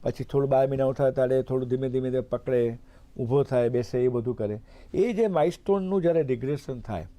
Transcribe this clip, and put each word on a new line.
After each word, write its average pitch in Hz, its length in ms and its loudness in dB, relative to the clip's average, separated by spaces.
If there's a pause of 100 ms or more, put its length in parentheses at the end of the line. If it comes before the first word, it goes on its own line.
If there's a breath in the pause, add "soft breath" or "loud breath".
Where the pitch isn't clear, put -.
પછી 135 220 -4
થોડું 139 260 0
બાર 135 180 4
મહિનાનું 135 260 0
થાય 131 180 2
ત્યારે 131 300 2
થોડું 131 260 -2
ધીમે 131 200 0
ધીમે 127 220 -2
તે 127 100 0
પકડે, 120 580 0 (380 soft breath)
ઊભો 135 260 0
થાય, 123 260 2
બેસે, 120 300 -2
એ 127 100 4
બધું 120 280 -2
કરે. 107 240 -4 (340 loud breath)
એ 233 180 2
જે 220 140 2
માઇલસ્ટોનનું 185 760 0
જ્યારે 165 200 2
રિગ્રેશન 131 580 -4
થાય 90 260 -6 (120)